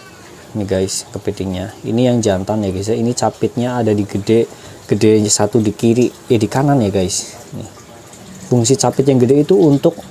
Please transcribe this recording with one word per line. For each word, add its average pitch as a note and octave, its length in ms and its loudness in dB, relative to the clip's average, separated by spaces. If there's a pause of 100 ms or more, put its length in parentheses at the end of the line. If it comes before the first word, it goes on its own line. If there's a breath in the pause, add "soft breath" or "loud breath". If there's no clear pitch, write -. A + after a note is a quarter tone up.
(540)
Ini G#2+ 160 -6
guys, F#2+ 400 -4
kepitingnya. F#2+ 640 -8 (160)
Ini A#2+ 240 2
yang A#2+ 80 0
jantan G#2 400 0
ya G2+ 80 -2
guys G2 240 -4
ya. - 80 0
Ini A#2 160 0
capitnya A#2+ 640 -2
ada A2 160 2
di G#2 80 -2
gede, A2 400 0 (400 loud breath)
gede G#2+ 400 2
satu G#2 320 0
di G#2+ 160 0
kiri, A#2 400 2 (160)
eh B2 80 4
di G#2+ 80 2
kanan C#3+ 400 0
ya F#2+ 80 -2
guys. - 400 -4 (240)
Nih. - 120 -14 (760)
Fungsi B2+ 320 2
capit B2+ 320 0
yang C3 80 4
gede B2+ 240 4
itu F#3 160 2
untuk D#3+ 400 2 (140)